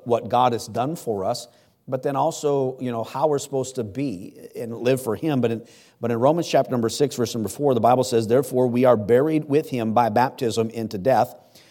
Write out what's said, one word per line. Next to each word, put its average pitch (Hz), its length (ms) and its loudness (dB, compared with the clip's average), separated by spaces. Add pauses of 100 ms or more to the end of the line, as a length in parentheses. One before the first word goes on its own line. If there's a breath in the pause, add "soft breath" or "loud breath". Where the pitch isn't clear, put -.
what 117 240 -2
God 123 240 2
has 110 140 -6
done 117 280 -4
for 101 300 -4
us, 120 220 -6 (400 soft breath)
but 131 140 -6
then 139 140 -2
also, 139 640 0
you 127 120 -4
know, 117 120 -4
how 135 240 -2
we're 143 120 2
supposed 131 360 -6
to 127 80 -4
be 107 720 -8
and 117 220 -8
live 127 260 2
for 107 140 -2
Him. 147 240 -2
But 117 100 0
in, 113 140 -6 (340 loud breath)
but 120 120 -2
in 117 60 0
Romans 160 300 2
chapter 135 240 2
number 117 180 0
six, 139 260 -2
verse 117 200 -2
number 107 140 -4
four, 143 240 2
the 117 80 2
Bible 120 240 4
says, 113 220 0
"Therefore 127 400 2
we 123 180 2
are 123 100 8
buried 131 500 2
with 156 240 0
Him 113 240 -2
by 117 160 4
baptism 113 600 0
into 110 280 -6
death, 117 380 2 (360 loud breath)